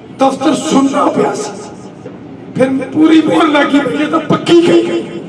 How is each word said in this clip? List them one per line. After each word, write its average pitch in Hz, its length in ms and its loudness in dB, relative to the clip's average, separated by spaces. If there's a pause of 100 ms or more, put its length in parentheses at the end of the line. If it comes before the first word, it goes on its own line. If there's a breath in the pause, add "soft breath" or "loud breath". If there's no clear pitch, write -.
(180)
ਦਫ਼ਤਰ 269 360 2
ਸੁੰਨਾ 277 520 0
ਪਿਆ - 280 0
ਸੀ। - 160 -6 (1040)
ਫਿਰ 262 140 2 (240)
ਪੂਰੀ 311 300 6
ਮੋਹਰ 320 260 2
ਲੱਗੀ 285 320 0
ਪਈ, 285 220 -2
ਇਹ 302 40 -2
ਤਾਂ 311 140 -2
ਪੱਕੀ 339 480 2
ਗਈ। 339 340 2 (260)